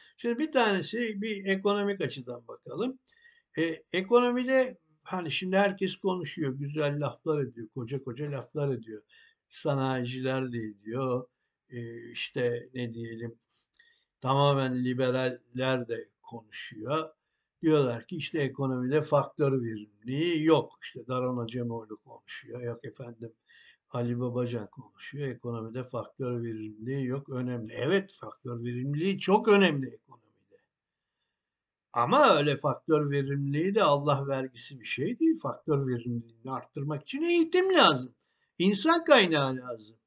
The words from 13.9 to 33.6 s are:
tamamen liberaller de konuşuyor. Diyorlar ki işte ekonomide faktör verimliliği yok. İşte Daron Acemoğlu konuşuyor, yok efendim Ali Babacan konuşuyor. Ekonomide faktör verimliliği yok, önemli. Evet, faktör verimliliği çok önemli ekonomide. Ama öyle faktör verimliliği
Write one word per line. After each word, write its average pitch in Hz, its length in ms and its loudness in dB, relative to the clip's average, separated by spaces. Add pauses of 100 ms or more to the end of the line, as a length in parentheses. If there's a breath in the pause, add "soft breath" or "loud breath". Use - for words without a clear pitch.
tamamen 135 640 4
liberaller 127 1040 0
de 113 200 -6 (140)
konuşuyor. 117 880 -8 (520)
Diyorlar 139 440 2
ki 180 100 -8
işte 156 220 -6
ekonomide 135 640 0
faktör 139 600 2
verimliliği 131 800 -2
yok. 156 380 4
İşte 117 240 -14
Daron 127 380 -2
Acemoğlu 113 520 -6
konuşuyor, 117 640 -16
yok 120 240 -8
efendim 117 480 -14 (640 soft breath)
Ali 120 260 -2
Babacan 120 500 -4
konuşuyor. - 580 -12
Ekonomide 117 560 -8
faktör 120 580 -6
verimliliği 113 640 -6
yok, 135 220 -6
önemli. 123 440 -6
Evet, 190 480 -2
faktör 117 440 -10
verimliliği 143 540 -2
çok 214 300 4
önemli 175 380 6
ekonomide. - 680 -20 (1400)
Ama 180 460 6
öyle 147 180 2
faktör 151 540 0
verimliliği 143 640 0